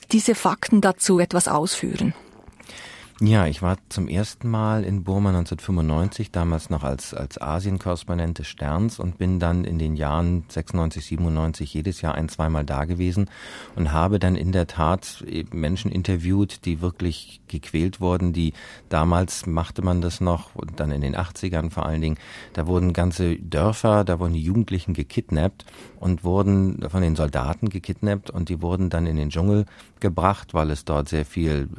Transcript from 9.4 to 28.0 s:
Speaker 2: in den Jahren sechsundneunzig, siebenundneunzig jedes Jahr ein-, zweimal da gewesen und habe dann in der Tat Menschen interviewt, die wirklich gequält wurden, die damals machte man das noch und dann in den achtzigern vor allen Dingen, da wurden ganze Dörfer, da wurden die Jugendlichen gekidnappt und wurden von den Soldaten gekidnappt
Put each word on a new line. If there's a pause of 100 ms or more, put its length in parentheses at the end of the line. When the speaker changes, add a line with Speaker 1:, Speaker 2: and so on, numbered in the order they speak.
Speaker 2:
in
den
Jahren
sechsundneunzig,
siebenundneunzig
jedes
Jahr
ein-,
zweimal
da
gewesen (460)
und
habe
dann
in
der
Tat (300)
Menschen
interviewt,
die
wirklich
gequält
wurden,
die (360)
damals
machte
man
das
noch
und
dann
in
den
achtzigern
vor
allen
Dingen, (360)
da
wurden
ganze
Dörfer,
da
wurden
die
Jugendlichen
gekidnappt (320)
und
wurden
von
den
Soldaten
gekidnappt